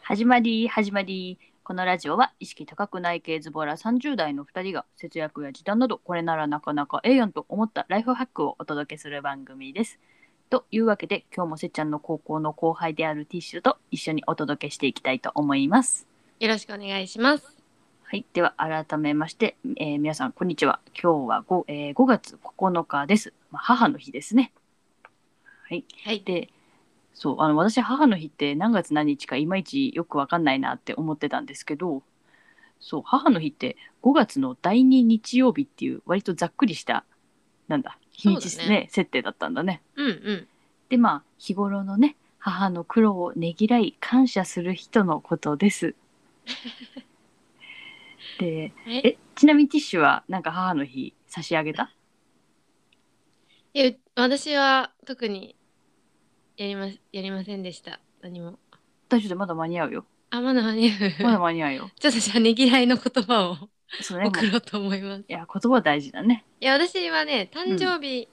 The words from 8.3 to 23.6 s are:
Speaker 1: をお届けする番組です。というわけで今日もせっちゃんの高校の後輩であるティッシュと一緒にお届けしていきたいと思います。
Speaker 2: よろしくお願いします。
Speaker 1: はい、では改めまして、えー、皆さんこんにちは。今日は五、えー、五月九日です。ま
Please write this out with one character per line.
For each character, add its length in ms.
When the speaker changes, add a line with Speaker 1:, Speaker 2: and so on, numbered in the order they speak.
Speaker 1:
を 160
お 60
届 320
け 40
す 80
る 140
番 220
組 280
で 120
す。 160
と 220
い 80
う 60
わ 100
け 100
で 260
今 140
日 40
も 60
せ 120
っ 20
ち 80
ゃ 60
ん 80
の 80
高 180
校 220
の 120
後 200
輩 220
で 120
あ 80
る 120
テ 100
ィ 40
ッ 40
シ 140
ュ 20
と 180
一 60
緒 120
に 160
お 80
届 320
け 80
し 20
て 120
い 40
き 80
た 120
い 80
と 160
思 180
い 140
ま 160
す。 240
Speaker 2:
よ 80
ろ 100
し 80
く 80
お 20
願 240
い 60
し 140
ま 180
す。 240
Speaker 1:
は 140
い、 160
で 100
は 140
改 420
め 160
ま 140
し 60
て、 220
え 180
ー、 60
皆 140
さ 120
ん 60
こ 120
ん 40
に 80
ち 100
は。 140
今 260
日 20
は 140
五、 260
え 220
ー、 40
五 120
月 340
九 160
日 220
で 120
す。 140
ま 80